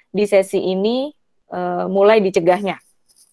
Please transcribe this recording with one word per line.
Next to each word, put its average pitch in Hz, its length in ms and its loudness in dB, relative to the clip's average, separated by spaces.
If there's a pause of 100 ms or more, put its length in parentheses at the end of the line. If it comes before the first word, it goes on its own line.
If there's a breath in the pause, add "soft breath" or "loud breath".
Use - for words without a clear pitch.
(140)
di 202 160 0
sesi 190 400 0
ini, 226 400 -2 (400)
eh, 180 400 -6
mulai 202 320 4
dicegahnya." 185 560 0 (560)